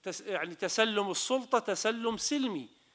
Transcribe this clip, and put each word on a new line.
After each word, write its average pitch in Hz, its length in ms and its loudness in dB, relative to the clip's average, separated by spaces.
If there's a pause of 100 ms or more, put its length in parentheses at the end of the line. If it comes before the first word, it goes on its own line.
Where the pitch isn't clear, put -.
تس-، 185 180 -6
يعني، 170 340 -4
تسلم 208 560 2
السلطة 254 480 2
تسلم 226 580 0
سلمي، 226 500 0 (280)